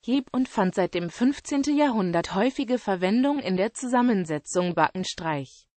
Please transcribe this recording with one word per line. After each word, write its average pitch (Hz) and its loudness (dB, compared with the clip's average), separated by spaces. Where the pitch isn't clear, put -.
Hieb 254 -2
und 254 0
fand 185 0
seit 180 0
dem 175 -4
fünfzehnten 285 0
Jahrhundert 190 0
häufige 240 0
Verwendung 220 0
in 185 -2
der 214 0
Zusammensetzung 185 0
Backenstreich. 160 -2